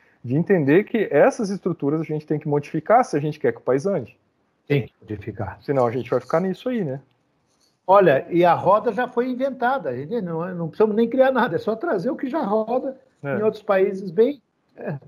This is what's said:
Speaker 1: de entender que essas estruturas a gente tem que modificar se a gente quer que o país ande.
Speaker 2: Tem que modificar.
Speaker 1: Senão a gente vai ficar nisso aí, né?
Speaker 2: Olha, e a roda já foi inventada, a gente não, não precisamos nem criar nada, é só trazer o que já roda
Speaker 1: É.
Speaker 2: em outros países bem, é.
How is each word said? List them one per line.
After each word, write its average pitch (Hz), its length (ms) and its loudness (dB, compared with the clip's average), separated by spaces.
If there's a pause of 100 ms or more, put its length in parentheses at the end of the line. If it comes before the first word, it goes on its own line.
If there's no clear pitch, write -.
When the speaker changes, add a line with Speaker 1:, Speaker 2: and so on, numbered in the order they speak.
(220)
Speaker 1:
de 120 140 -4
entender 170 480 4
que 214 260 -2
essas 196 400 2
estruturas 160 520 -4
a - 20 -4
gente 151 240 -6
tem 151 100 -2
que 147 120 -6
modificar 160 560 2
se - 100 -6
a 147 60 0
gente 151 180 -6
quer 120 140 0
que - 60 -10
o - 40 -20
país 139 220 0
ande. 170 320 -6 (500)
Speaker 2:
Tem 139 200 0
que - 140 -20
modificar. 101 600 -10
Speaker 1:
Senão 131 260 0
a 113 40 0
gente 120 180 -6
vai 127 100 0
ficar 165 220 -2
nisso 190 260 -6
aí, 240 160 -4
né? 139 160 -6 (880)
Speaker 2:
Olha, 180 420 6
e 175 160 2
a 165 80 6
roda 208 380 2
já 240 160 -2
foi 247 220 -4
inventada, 254 600 -4
a 120 60 -6
gente 170 260 -6
não, 170 320 -6
não 170 140 -6
precisamos 208 280 0
nem 233 140 2
criar 262 220 4
nada, 247 240 0
é 233 40 -2
só 220 160 -4
trazer 240 360 -4
o - 40 -4
que 262 140 -8
já 311 140 -4
roda 220 540 -2 (260)
Speaker 1:
É. 139 140 -4
Speaker 2:
em 208 40 -2
outros 214 220 -2
países 196 480 0
bem, 233 300 2 (340)
é. 147 320 -8